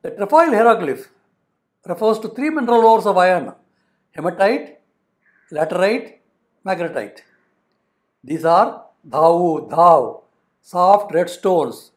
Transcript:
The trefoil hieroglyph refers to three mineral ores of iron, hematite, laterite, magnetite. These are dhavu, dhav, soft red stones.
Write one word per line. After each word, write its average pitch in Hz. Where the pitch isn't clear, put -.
The -
trefoil 294
hieroglyph 208
refers 214
to 220
three 285
mineral 240
ores 226
of 196
iron, 180
hematite, 185
laterite, 180
magnetite. 156
These 156
are 180
dhavu, 160
dhav, 156
soft 185
red 170
stones. 165